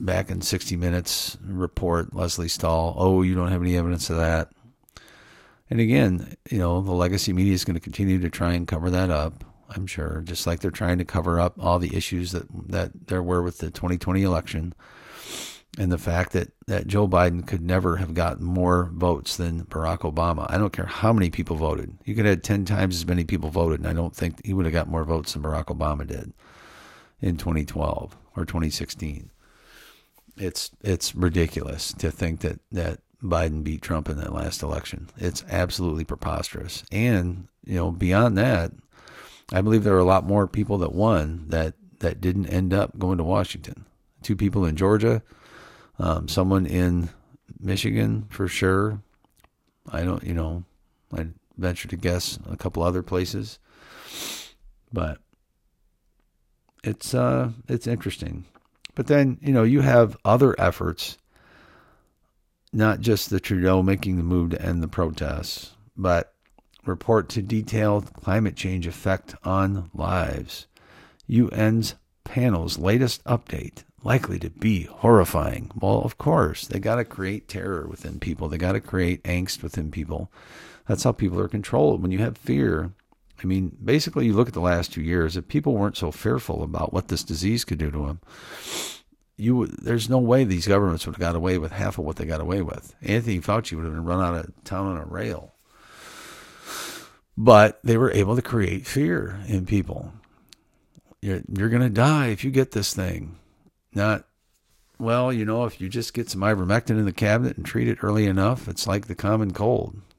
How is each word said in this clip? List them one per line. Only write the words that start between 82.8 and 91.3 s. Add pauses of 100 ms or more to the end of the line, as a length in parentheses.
I
mean,
basically,
you
look
at
the
last
two
years,
if
people
weren't
so
fearful
about
what
this
disease
could
do
to
them, (1160)
you
would,
there's
no
way
these
governments
would
have
got